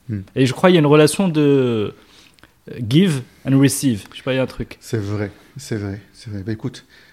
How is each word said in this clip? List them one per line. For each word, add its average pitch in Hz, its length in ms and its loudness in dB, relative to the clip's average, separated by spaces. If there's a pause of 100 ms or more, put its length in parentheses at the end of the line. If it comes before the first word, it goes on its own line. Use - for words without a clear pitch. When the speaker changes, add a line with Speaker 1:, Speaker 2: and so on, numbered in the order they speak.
Speaker 1:
Hmm. 104 120 -6 (180)
Speaker 2:
Et 135 80 4
je 127 60 0
crois - 160 2
qu'il 180 80 6
y - 20 6
a 151 80 4
une 143 100 6
relation 151 280 4 (140)
de, 147 100 2
euh, - 1300 -4 (140)
give 175 200 4 (340)
and 135 160 2
receive. 131 360 0 (120)
Je - 60 -20
sais - 40 -20
pas, 135 120 -4
il - 20 -2
y - 20 -2
a 131 100 -2
un - 80 -16
truc. 117 140 -12 (180)
Speaker 1:
C'est 113 140 -6 (100)
vrai, 104 180 -6 (360)
c'est 113 180 -8
vrai, 101 140 -8 (200)
c'est - 120 -18
vrai. 101 160 -10
Bah, 113 60 -6
écoute, 120 260 -10 (340)